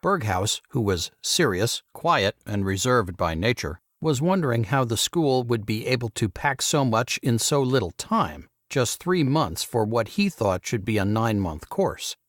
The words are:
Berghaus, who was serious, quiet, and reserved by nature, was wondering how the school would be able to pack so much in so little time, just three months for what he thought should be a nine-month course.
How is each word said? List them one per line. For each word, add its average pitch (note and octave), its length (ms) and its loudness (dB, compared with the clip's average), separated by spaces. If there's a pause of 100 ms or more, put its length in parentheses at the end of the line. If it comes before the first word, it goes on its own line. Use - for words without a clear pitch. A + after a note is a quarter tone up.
Berghaus, G#2+ 580 0 (100)
who C3 100 -2
was G2 300 0 (120)
serious, A2+ 600 0 (100)
quiet, C3+ 440 0 (100)
and G#2 180 -2
reserved G2 520 0
by E2+ 180 0
nature, F2 460 -2 (200)
was D#3 200 0
wondering D3+ 440 2
how C3+ 200 2
the A2+ 120 0
school B2+ 480 2
would A#2 200 -2
be A2 220 -4
able A#2+ 240 -2
to - 180 -2
pack C3+ 320 -2
so D3 240 0
much A#2 380 0
in A#2 160 2
so C#3 240 2
little B2+ 300 2
time, - 560 -4 (200)
just - 320 0
three F3+ 220 2
months C3 420 0
for A2+ 200 0
what A2 240 0
he G3+ 200 0
thought G2 380 0
should G#2+ 180 -2
be G#2+ 140 0
a G2+ 60 2
nine-month G2+ 640 0
course. - 480 -4 (120)